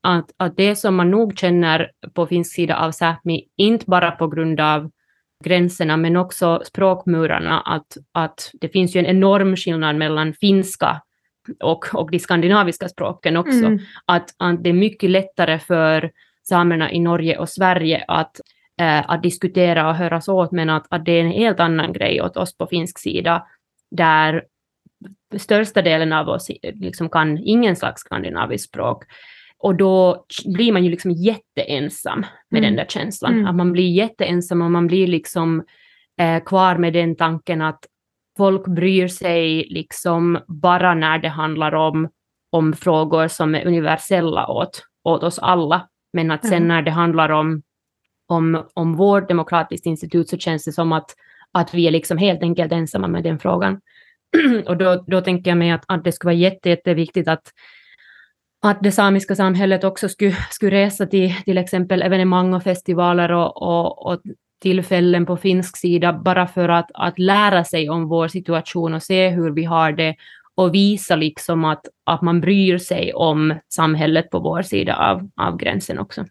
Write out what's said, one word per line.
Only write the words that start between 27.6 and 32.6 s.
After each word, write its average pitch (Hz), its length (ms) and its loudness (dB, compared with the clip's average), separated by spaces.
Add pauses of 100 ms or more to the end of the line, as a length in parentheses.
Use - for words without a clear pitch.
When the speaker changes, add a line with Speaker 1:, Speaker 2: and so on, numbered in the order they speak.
Speaker 1:
slags - 240 -6
skandinaviskt - 680 -6
språk. - 360 -6 (540)
Och 196 160 0
då 185 500 4 (220)
blir 214 260 2
man 180 120 4
ju 175 60 4
liksom 175 200 -4
jätteensam 165 1120 -4 (260)
med 220 80 0
Speaker 2:
Mm. 214 40 2